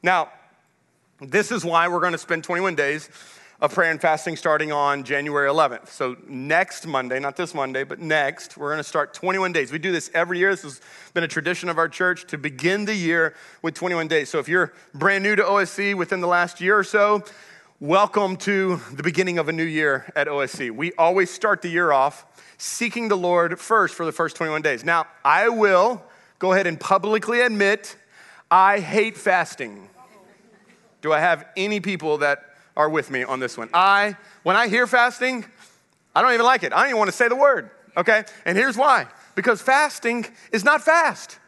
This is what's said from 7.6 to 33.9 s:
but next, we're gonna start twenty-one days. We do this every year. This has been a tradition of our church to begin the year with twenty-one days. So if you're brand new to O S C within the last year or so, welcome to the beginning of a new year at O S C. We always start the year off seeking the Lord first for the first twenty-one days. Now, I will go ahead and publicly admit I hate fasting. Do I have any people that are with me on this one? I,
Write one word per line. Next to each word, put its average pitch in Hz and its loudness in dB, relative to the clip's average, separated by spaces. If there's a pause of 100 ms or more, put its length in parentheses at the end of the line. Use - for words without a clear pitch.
but 139 -10
next, 156 -4
we're 143 -10
gonna 151 -6
start 147 -4
twenty-one 185 -2
days. 139 -2
We 151 -8
do 180 -4
this 165 -6
every 175 -2
year. 190 2
This 185 -4
has 139 -18 (340)
been 170 0
a 165 -4
tradition 170 -4
of 165 -2
our 165 0
church 180 -4
to 156 -10
begin 151 -2
the 214 -2
year 165 0 (300)
with 165 -4
twenty-one 170 -4
days. 151 0
So 170 -4
if 135 -4
you're 170 0 (200)
brand 190 2
new 208 2
to 202 4
O 196 2
S 185 0
C 202 -2
within 180 -4
the 175 -2
last 175 0
year 196 4
or 196 2
so, 208 2 (560)
welcome 190 0
to 190 -2 (140)
the 139 -14
beginning 175 -2
of 151 -2
a - -4
new 165 -4
year 156 -2
at 147 -2
O 143 -4
S 127 -4
C. 127 -6
We 147 -6
always 175 2
start - -2
the 175 -6
year 170 0
off 139 0 (320)
seeking 233 -6
the 208 0
Lord 175 0
first 208 0
for 170 -6
the 156 -4
first 160 -4
twenty-one 156 -4
days. 139 -2
Now, 165 2 (180)
I 180 4
will 208 4 (340)
go 185 0
ahead 190 2
and 165 -4
publicly 214 2
admit 214 0 (560)
I 190 6
hate 208 -2
fasting. 127 -2 (1120)
Do 156 -2
I 156 4
have 165 2
any 202 -2
people 156 -4
that 143 0 (320)
are 151 2
with 156 -2
me 127 -4
on 131 -4
this 123 -6
one? 113 -12
I, 196 2 (260)